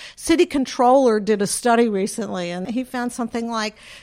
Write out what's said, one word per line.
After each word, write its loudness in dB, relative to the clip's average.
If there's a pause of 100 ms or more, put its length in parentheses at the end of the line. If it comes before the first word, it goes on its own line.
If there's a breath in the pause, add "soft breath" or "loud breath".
(160 loud breath)
city 2
controller 4
did 0
a 2
study 2
recently, -4
and -6
he -4
found -6
something -6
like -6 (280 loud breath)